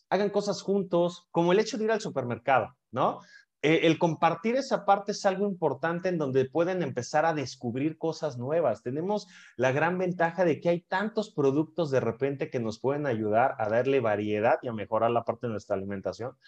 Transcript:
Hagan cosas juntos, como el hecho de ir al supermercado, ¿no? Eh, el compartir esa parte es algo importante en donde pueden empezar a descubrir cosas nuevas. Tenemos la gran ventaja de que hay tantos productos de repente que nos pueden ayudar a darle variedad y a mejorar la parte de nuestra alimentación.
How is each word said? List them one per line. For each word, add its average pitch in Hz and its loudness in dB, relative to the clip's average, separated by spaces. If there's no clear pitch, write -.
Hagan 196 2
cosas 202 -2
juntos, 175 -2
como 170 2
el 202 4
hecho 220 -2
de 214 -2
ir 220 0
al 214 -2
supermercado, 123 0
¿no? 139 -2
Eh, 156 4
el 156 4
compartir 170 0
esa 233 -2
parte 202 2
es 202 -6
algo 190 2
importante 170 -2
en 180 0
donde 135 2
pueden 170 -2
empezar 139 0
a 165 2
descubrir 135 -4
cosas 156 -6
nuevas. 135 0
Tenemos 185 -4
la 127 2
gran 165 0
ventaja 180 0
de 156 2
que 170 2
hay 175 2
tantos 208 -4
productos 147 0
de 127 4
repente 135 -2
que 127 -2
nos 110 -4
pueden 147 -2
ayudar 113 2
a 110 -2
darle 127 2
variedad 104 2
y 135 -8
a 117 -6
mejorar 110 0
la 117 0
parte 120 -4
de 113 -4
nuestra 101 -4
alimentación. 98 -6